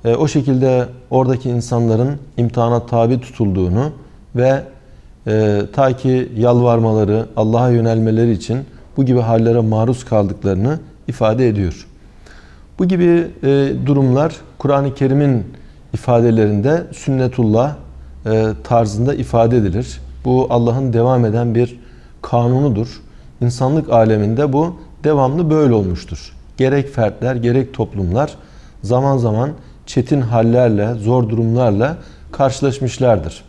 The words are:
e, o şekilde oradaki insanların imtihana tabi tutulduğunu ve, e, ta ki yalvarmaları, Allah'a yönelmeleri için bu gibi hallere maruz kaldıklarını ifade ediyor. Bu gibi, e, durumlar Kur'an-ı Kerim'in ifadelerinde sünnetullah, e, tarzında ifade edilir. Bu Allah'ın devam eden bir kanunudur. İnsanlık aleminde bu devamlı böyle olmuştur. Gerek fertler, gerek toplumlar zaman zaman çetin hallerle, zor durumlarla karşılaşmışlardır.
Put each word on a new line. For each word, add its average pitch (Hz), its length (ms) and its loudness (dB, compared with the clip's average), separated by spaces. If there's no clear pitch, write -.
e, 117 100 2
o 147 140 0
şekilde 127 580 2
oradaki 127 400 0
insanların 120 680 0
imtihana 117 500 0
tabi 120 340 2
tutulduğunu 101 720 -2
ve, 131 260 2
e, 107 360 2
ta 131 240 2
ki 127 400 -2
yalvarmaları, 113 880 2
Allah'a 113 340 2
yönelmeleri 113 600 2
için 107 260 -4
bu 139 80 2
gibi 123 160 2
hallere 113 400 2
maruz 113 440 0
kaldıklarını 101 760 -2
ifade 120 400 0
ediyor. 98 380 -2
Bu 185 60 0
gibi, 170 420 2
e, 139 300 2
durumlar 139 500 2
Kur'an-ı 139 360 0
Kerim'in 135 520 0
ifadelerinde 117 1000 2
sünnetullah, 127 840 0
e, 110 200 0
tarzında 117 500 0
ifade 120 420 0
edilir. 104 440 -2
Bu 127 260 0
Allah'ın 120 420 0
devam 120 320 2
eden 113 300 -2
bir 120 340 -2
kanunudur. 120 800 -2
İnsanlık 131 500 -2
aleminde 113 600 2
bu 160 240 0
devamlı 151 460 0
böyle 147 240 4
olmuştur. 90 580 -4
Gerek 135 320 0
fertler, 120 480 -2
gerek 120 380 -2
toplumlar 104 600 -2
zaman 131 340 0
zaman 117 340 0
çetin 135 340 0
hallerle, 117 720 2
zor 113 340 0
durumlarla 113 680 0
karşılaşmışlardır. 127 1160 -2